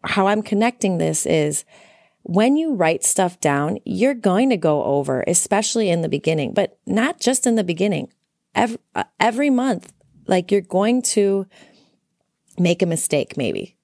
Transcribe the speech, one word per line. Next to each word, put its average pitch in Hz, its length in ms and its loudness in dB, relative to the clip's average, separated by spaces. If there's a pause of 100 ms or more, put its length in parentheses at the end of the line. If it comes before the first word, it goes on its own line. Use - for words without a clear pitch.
how 196 240 0
I'm 214 140 2
connecting 208 560 0
this 160 280 -2
is, 151 400 0 (600)
when 214 300 2
you 311 180 0
write 170 300 0
stuff 180 380 0
down, 147 420 0
you're 240 300 0
going 220 360 2
to 233 80 2
go 151 260 0
over, 135 440 -2
especially 208 640 0
in 165 120 2
the 160 60 -2
beginning, 160 460 -2
but - 320 0
not 226 340 -2
just 254 260 0
in 233 100 2
the 214 100 0
beginning. 175 480 -2 (420)
Ev-, 220 220 -2 (180)
uh, - 80 -2 (160)
every 240 300 2
month, 247 420 0 (340)
like, 180 240 0
you're 202 120 2
going 208 400 0
to 196 440 0 (1120)
make 175 240 2
a 190 40 2
mistake, 160 500 -2
maybe. 113 480 -6